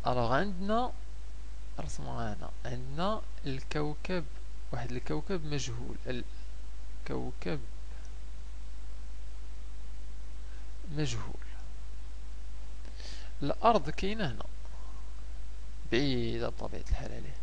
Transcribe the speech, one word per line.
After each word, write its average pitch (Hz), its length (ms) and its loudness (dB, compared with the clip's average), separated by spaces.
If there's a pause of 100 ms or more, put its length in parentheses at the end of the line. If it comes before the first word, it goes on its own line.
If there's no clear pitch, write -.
الوغ، 120 260 2
عندنا، 196 600 0 (880)
رسموا 139 340 -2
معنا، 113 360 0 (140)
عندنا 139 580 0 (240)
الكوكب، 151 800 0 (480)
واحد 120 200 0
الكوكب 151 540 2
مجهول، 131 500 0 (100)
الكوكب - 1500 0 (3250)
مجهول. 139 540 0 (2000)
الأرض 156 480 4
كاينة 202 360 0
هنا، 113 180 0 (1500)
بعيدة 117 560 0
بطبيعة - 420 -2
الحال - 220 0
عليه. 110 300 0